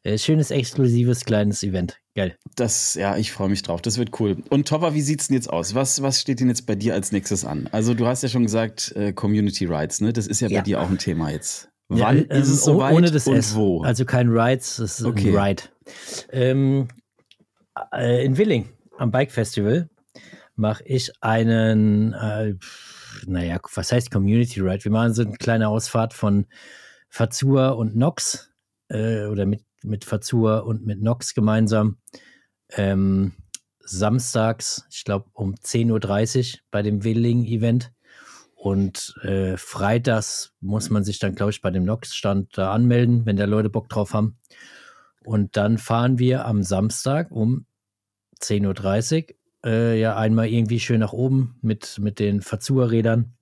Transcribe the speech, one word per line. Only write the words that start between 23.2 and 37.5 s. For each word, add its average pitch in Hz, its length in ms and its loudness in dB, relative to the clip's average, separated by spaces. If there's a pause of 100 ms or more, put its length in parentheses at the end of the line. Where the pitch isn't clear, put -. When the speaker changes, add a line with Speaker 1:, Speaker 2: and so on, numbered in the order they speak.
Speaker 1:
naja, 87 340 -4 (160)
was 98 180 -4
heißt 123 180 0
Community 107 500 2
Ride? 95 220 -2
Wir 104 80 -2
machen 113 220 2
so 110 100 0
eine 104 140 -2
kleine 113 320 0
Ausfahrt 110 440 -2
von 101 340 0 (600)
Fazua 135 640 0
und 113 260 -2
Nox, - 560 -2 (380)
äh, 110 360 -2
oder 101 200 -2
mit, 101 180 -2 (180)
mit 107 220 -6
Fazua 110 560 0
und 107 260 -6
mit 107 160 -6
Nox 120 320 -2
gemeinsam. 110 640 2 (760)
Ähm, 98 580 2 (480)
samstags, 113 1120 -2
ich - 140 -14
glaub, 98 280 -4
um 98 280 -6
zehn 117 300 0
Uhr 110 80 2
dreißig 117 600 -2 (100)
bei 101 100 -2
dem 104 220 -2
Willing-Event. 117 880 0 (640)